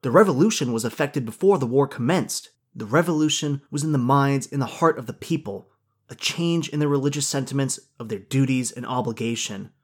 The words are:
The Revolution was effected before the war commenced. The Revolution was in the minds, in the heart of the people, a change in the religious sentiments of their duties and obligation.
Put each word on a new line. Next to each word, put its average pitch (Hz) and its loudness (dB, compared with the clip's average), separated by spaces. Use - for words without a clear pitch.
The 127 -2
Revolution 156 4
was 113 -2
effected 135 -2
before 185 2
the 131 -2
war 131 2
commenced. 135 -2
The 113 -10
Revolution 151 0
was 147 -4
in 156 0
the 147 2
minds, 139 2
in 143 -6
the 127 -2
heart 160 0
of 117 -12
the 117 -10
people, 107 -6
a - -18
change 170 -2
in 147 -2
the 147 2
religious 143 0
sentiments 135 -2
of 113 -12
their 107 -6
duties 131 0
and 120 -12
obligation. 113 -4